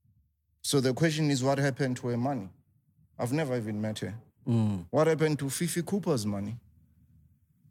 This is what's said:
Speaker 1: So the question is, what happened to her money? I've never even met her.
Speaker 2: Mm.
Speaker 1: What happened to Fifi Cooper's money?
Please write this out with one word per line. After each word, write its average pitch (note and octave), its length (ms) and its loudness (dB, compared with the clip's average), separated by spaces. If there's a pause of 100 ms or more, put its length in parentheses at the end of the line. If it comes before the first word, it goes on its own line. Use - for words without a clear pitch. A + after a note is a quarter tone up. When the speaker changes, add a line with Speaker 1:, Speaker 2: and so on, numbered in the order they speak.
(600)
Speaker 1:
So - 180 2
the B2+ 140 4
question D3+ 380 2
is, B2+ 120 0
what C3+ 140 2
happened C3+ 400 0
to B2+ 120 -6
her A#2+ 80 0
money? B2 320 -2 (680)
I've A#2 160 -4
never C#3+ 240 0
even G#2+ 240 -4
met G#2+ 180 -4
her. G2 140 -6 (340)
Speaker 2:
Mm. G#2+ 440 2
Speaker 1:
What D3+ 160 4
happened D3+ 320 2
to C#3 100 -4
Fifi F3 320 -2
Cooper's D#3+ 440 -2
money? G2+ 300 -4 (1160)